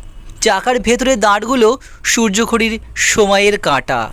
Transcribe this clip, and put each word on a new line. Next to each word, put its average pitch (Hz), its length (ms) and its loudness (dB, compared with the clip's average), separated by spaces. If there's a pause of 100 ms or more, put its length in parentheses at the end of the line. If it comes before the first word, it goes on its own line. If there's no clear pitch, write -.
(400)
চাকার 220 380 0
ভেতরে 240 380 0
দাঁড়গুলো 214 520 2 (360)
সূর্যঘড়ির 226 680 0 (340)
সময়ের 202 500 2
কাঁটা। 135 420 -2 (120)